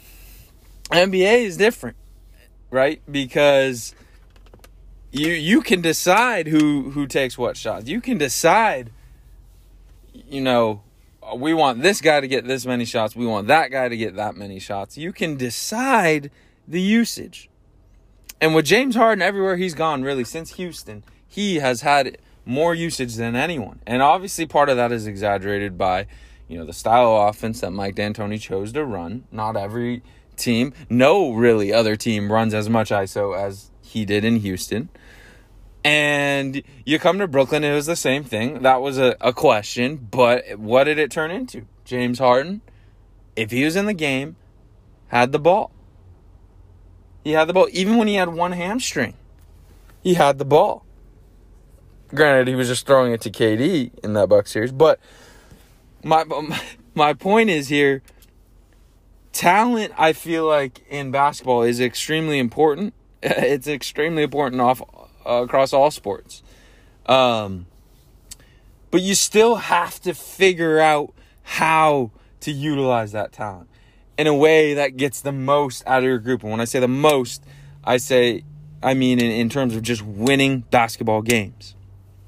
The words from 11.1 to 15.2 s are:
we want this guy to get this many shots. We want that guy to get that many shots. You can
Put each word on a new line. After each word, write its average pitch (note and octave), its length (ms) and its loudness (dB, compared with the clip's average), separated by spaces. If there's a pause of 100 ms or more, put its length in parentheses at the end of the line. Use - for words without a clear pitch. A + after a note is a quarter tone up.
we D3 180 -2
want C3+ 280 2
this F#3+ 180 2
guy D3 220 4
to C3+ 60 -6
get B2 200 -2
this C3 180 -6
many B2 200 -2
shots. A2+ 300 -4
We A#2+ 100 -6
want G#2 220 -4
that C#3 240 4
guy C3 180 -2
to A#2 80 -8
get G#2+ 180 -6
that G#2 220 -6
many G2 220 -12
shots. G2 380 -10
You E3 140 -10
can D#3+ 240 -6